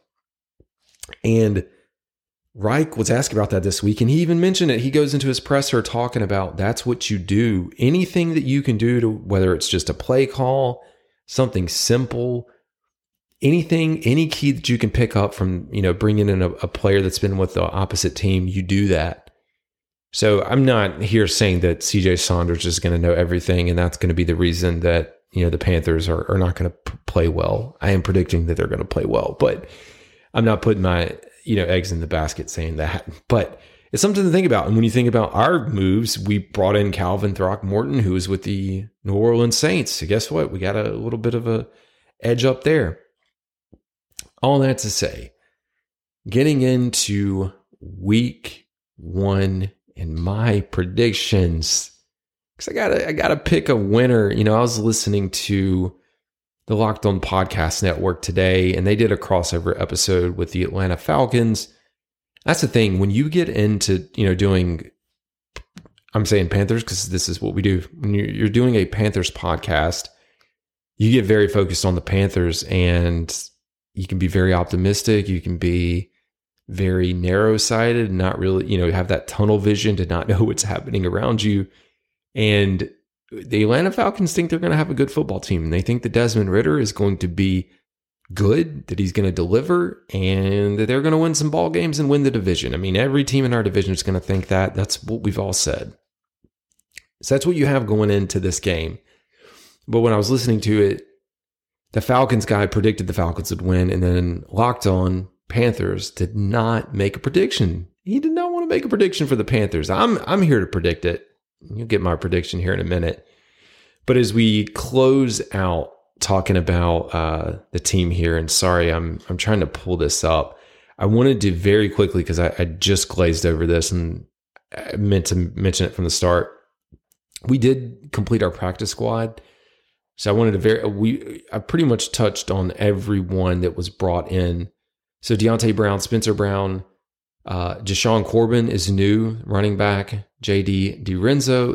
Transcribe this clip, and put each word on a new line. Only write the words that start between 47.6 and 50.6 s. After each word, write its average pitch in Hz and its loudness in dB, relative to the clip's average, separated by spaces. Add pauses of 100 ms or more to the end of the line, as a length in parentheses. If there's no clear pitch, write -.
week 98 -4 (300)
one 95 -2 (240)
and 82 -8
my 101 0